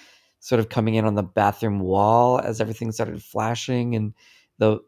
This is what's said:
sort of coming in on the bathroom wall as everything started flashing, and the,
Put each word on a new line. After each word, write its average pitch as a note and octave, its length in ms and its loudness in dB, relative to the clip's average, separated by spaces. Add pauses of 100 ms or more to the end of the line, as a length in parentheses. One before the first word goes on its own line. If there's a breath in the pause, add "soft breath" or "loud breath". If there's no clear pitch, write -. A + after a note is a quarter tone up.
(420 soft breath)
sort B2 180 0
of A2 80 0
coming A2 280 0
in A2 100 2
on G#2+ 100 0
the G#2 80 0
bathroom G2+ 560 0
wall G#2+ 600 4
as A2 200 -6
everything A2+ 320 -6
started - 320 -6
flashing, A#2 720 -4
and G#2+ 180 -4 (440 soft breath)
the, G#2+ 300 2